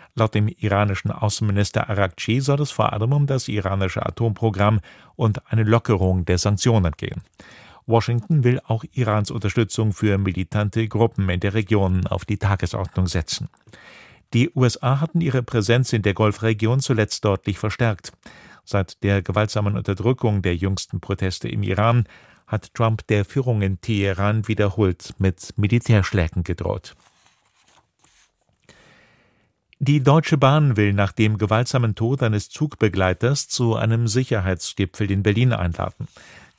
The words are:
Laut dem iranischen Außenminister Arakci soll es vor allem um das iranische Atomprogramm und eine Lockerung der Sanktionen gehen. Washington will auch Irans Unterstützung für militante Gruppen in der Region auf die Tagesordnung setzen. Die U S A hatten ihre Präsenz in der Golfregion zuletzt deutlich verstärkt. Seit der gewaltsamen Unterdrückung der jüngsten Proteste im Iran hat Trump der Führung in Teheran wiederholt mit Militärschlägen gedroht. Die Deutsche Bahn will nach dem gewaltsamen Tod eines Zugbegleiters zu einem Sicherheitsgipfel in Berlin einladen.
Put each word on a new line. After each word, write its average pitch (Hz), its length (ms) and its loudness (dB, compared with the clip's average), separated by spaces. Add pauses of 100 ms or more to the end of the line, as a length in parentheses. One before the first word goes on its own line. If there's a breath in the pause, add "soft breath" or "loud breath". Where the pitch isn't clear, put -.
(140 loud breath)
Laut 110 200 0
dem 107 140 2
iranischen 101 640 0
Außenminister 101 800 -2
Arakci 101 500 -2
soll 143 220 0
es 139 80 -4
vor 107 240 -2
allem 110 180 0
um 143 140 2
das 135 220 -2
iranische 95 580 -2
Atomprogramm 107 760 0 (360 loud breath)
und - 360 -2
eine 113 120 2
Lockerung 92 600 2
der 90 140 2
Sanktionen 101 580 2
gehen. - 240 -10 (640 loud breath)
Washington 117 600 2
will 123 220 2
auch 113 260 -2
Irans 107 380 0
Unterstützung 107 640 -2
für 101 240 0
militante 98 680 -2
Gruppen 104 420 0
in 90 100 -2
der 98 140 -2
Region 95 520 0
auf - 200 -4
die 104 100 -4
Tagesordnung 95 680 -2
setzen. - 420 -4 (840 loud breath)
Die 120 200 2
U 127 100 2
S - 180 0
A 131 180 0
hatten 165 220 -2
ihre 131 200 0
Präsenz 117 520 0
in 110 80 0
der 101 100 2
Golfregion 110 680 0
zuletzt 110 440 -2
deutlich 101 340 0
verstärkt. 110 540 -4 (540 loud breath)
Seit - 360 -4
der 98 200 2
gewaltsamen 101 520 -2
Unterdrückung 104 680 0
der 87 120 0
jüngsten 95 460 -4
Proteste 95 480 -6
im 110 140 -4
Iran 107 420 2 (420 loud breath)
hat - 280 -6
Trump 113 320 -2
der 104 180 2
Führung 123 380 -2
in 95 180 -2
Teheran 101 640 0
wiederholt 104 720 0
mit - 400 -2
Militärschlägen 101 880 2
gedroht. - 500 -6 (2750 soft breath)
Die 143 240 2
Deutsche 151 340 4
Bahn 139 400 4
will 104 160 4
nach 98 200 0
dem 107 260 2
gewaltsamen 110 560 0
Tod 127 280 -2
eines 107 280 0
Zugbegleiters 104 1000 0
zu 117 280 0
einem 113 320 0
Sicherheitsgipfel 98 1000 -2
in 98 120 0
Berlin 113 320 2
einladen. 92 520 -4 (520 loud breath)